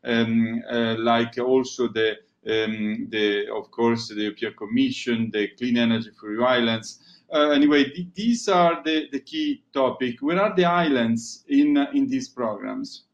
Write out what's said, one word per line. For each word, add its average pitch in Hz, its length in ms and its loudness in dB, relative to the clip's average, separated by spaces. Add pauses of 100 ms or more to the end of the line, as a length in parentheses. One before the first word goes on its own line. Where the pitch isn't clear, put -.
um, 113 640 0
uh, 117 280 0
like 117 400 0
also 123 500 0
the, 110 240 0 (340)
um, 110 640 -2
the, 104 420 0
of 107 180 -8
course, 117 380 0
the 104 140 -6
European 107 320 -6
Commission, 117 800 -2
the 104 140 0
Clean 123 280 -4
Energy 117 320 0 (100)
for 107 240 -6
Islands. 117 580 0 (300)
Uh, 151 200 2
anyway, 143 340 6
th-, 175 300 -6
these 233 340 0
are 175 360 4
the, 156 280 0
the 135 80 -6
key 151 440 -6 (100)
topic. 127 480 0
Where 170 180 0
are 202 160 0
the 180 80 4
islands 135 840 0
in, 143 300 4 (160)
in 139 140 0
these 127 240 -4
programs? 107 840 -8